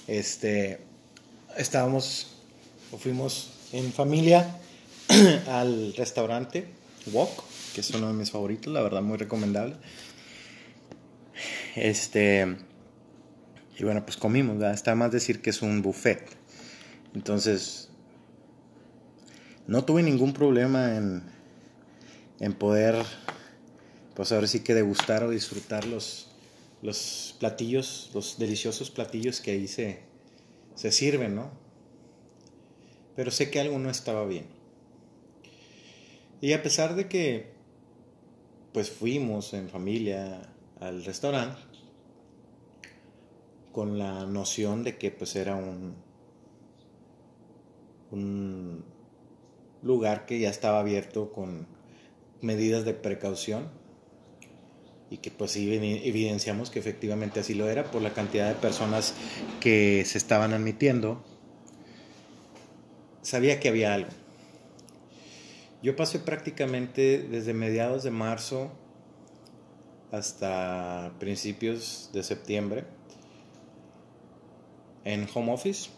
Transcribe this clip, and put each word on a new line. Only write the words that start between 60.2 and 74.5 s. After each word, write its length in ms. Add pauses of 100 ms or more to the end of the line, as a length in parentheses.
admitiendo, 680 (2000)
sabía 380
que 100
había 240
algo. 160 (1700)
Yo 120
pasé 220
prácticamente 1000
desde 340
mediados 500
de 60
marzo 640 (1400)
hasta 1080
principios 920
de 120
septiembre 640 (2250)